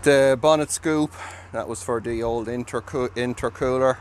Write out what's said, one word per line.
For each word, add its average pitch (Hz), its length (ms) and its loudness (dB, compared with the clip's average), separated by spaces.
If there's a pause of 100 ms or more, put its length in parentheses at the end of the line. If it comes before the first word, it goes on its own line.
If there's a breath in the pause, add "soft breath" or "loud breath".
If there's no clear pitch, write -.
the 135 400 6
bonnet 151 300 4
scoop. 151 420 -2 (400 loud breath)
That 110 160 -6
was 113 120 -8
for 117 200 -2
the 117 220 -4
old 117 260 -2
intercoo-, 123 680 -4
intercooler. 127 840 0